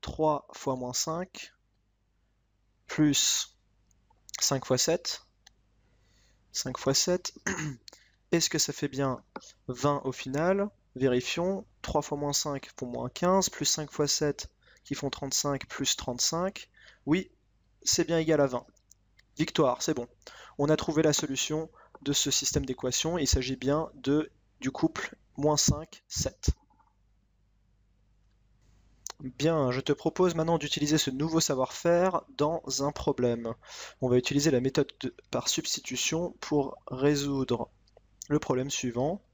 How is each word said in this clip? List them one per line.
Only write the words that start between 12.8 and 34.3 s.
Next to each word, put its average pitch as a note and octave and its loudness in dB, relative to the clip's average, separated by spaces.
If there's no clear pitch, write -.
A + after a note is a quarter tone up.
moins A#2+ -6
quinze, F#3 2
plus - -6
cinq - -2
fois D3 0
sept - -2
qui - -6
font C#3 -4
trente-cinq, C#3 -4
plus - -2
trente-cinq. E3 -4
Oui, E3+ 0
c'est - 0
bien E3 2
égal D#3 4
à C#3 6
vingt. B2 -2
Victoire, C#3+ 2
c'est D#3 0
bon. A#2+ -6
On C#3+ 2
a D#3 6
trouvé D#3 0
la D#3 6
solution D3+ -2
de C#3+ 0
ce - 2
système - 0
d'équations. C3 -2
Il C#3+ 0
s'agit C3 0
bien C#3+ 0
de, D3+ 2
du C3 -2
couple - -2
moins D3 2
cinq, - 0
sept. - -4
Bien, C#3+ 0
je B2+ -2
te C#3+ 0
propose E3 2
maintenant E3 2
d'utiliser D3 0
ce C#3+ 2
nouveau D#3 0
savoir-faire E3+ 2
dans D#3 0
un D3 0
problème. A#2+ 0
On B2+ 2
va B2 6
utiliser C#3+ 2